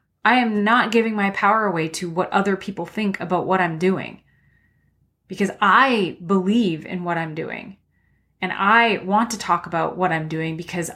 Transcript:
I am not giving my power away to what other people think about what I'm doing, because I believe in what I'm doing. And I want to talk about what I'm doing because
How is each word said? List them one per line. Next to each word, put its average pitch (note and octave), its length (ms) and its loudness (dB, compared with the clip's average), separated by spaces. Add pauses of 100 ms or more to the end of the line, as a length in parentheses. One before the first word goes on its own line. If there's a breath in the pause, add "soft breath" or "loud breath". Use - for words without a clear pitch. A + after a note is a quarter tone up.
(240)
I G#3+ 120 6
am A3 260 2
not A3 300 4
giving A3+ 240 2
my G3 140 0
power G#3+ 360 2
away E3 220 0
to F3 200 -8
what E3+ 240 -2
other G3 240 2
people F#3+ 300 -10
think G3+ 320 -4
about E3+ 280 -2
what F#3 140 2
I'm E3 180 -2
doing, D#3+ 440 -2 (1080)
because G3 220 -2 (120)
I G#3 640 4
believe F#3+ 580 0
in F3+ 200 -8
what E3+ 120 -2
I'm D#3+ 180 -6
doing. - 440 -10 (640)
And F#3 100 -4
I G#3+ 460 4
want G#3 320 0
to G#3+ 80 -8
talk - 280 -2
about E3 300 -2
what F3+ 160 0
I'm D#3 160 -4
doing D#3+ 300 -6
because E3+ 380 -8